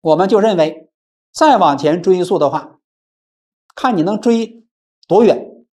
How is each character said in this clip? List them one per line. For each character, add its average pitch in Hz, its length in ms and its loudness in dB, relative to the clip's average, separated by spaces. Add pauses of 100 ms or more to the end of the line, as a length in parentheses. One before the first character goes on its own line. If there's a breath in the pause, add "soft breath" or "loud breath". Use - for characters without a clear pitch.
我 156 160 0
们 185 120 0
就 214 120 2
认 214 160 0
为 - 340 -4 (420)
再 302 240 2
往 160 200 2
前 156 240 -2
追 180 220 0
溯 175 160 -2
的 147 100 0
话， 147 300 -8 (960)
看 247 220 -4
你 160 60 -2
能 208 180 -4
追 226 440 -4 (440)
多 208 160 4
远。 - 500 -2